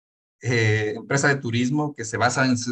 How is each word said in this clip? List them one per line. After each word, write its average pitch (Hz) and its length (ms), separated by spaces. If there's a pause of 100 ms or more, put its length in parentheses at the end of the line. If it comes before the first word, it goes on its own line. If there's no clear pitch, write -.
(420)
eh, 107 560
empresa 139 320
de 139 80
turismo 127 580
que 117 80
se 110 140
basa 123 280
en, 127 100 (160)